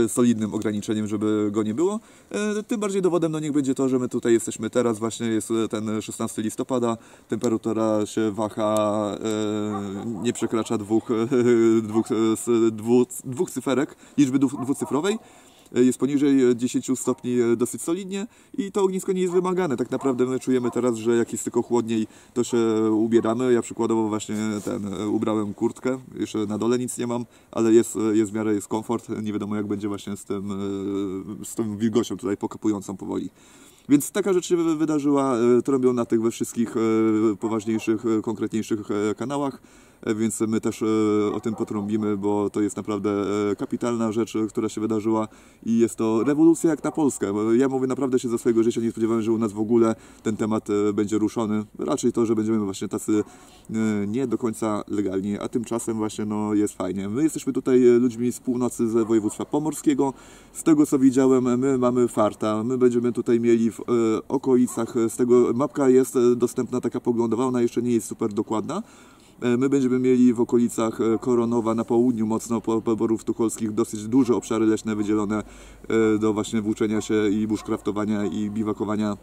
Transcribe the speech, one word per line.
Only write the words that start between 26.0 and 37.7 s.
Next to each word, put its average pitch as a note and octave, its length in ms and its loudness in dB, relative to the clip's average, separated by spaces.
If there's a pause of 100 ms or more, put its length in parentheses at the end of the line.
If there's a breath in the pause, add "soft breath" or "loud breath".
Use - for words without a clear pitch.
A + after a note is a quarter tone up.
jeszcze G#2+ 320 -6
na G#2 120 -4
dole A#2+ 200 0
nic B2 200 -6
nie A#2+ 80 -4
mam, A#2+ 180 -4 (260 soft breath)
ale A2+ 220 2
jest, A2+ 240 6
e, G#2+ 200 2
jest G#2+ 160 2
w - 20 -12
miarę A2 200 0
jest G2+ 140 -4
komfort. A2+ 400 -4 (140)
Nie G#2 100 -4
wiadomo, G#2 240 -4
jak G#2 100 -4
będzie G#2 220 -4
właśnie G2+ 280 -8
z - 80 -16
tym, G2+ 260 -6 (880)
e, G2+ 40 -12
z - 100 -14
tą G#2+ 220 -4
wilgocią G#2+ 400 0
tutaj G2 200 -4
pokapującą G#2 600 -4
powoli. F#2+ 340 -6 (580 loud breath)
Więc C#3+ 220 2
taka G3+ 220 0
rzecz F3+ 140 0
się F3+ 100 0
wy-, E3 200 0
wydarzyła, C#3+ 600 0
e, A#2+ 260 4
trąbią B2+ 300 2
na A#2+ 120 0
tych A2+ 180 0
we A#2 80 2
wszystkich, - 460 -4
e, A2 40 0 (560)
poważniejszych, A2 680 -2 (140)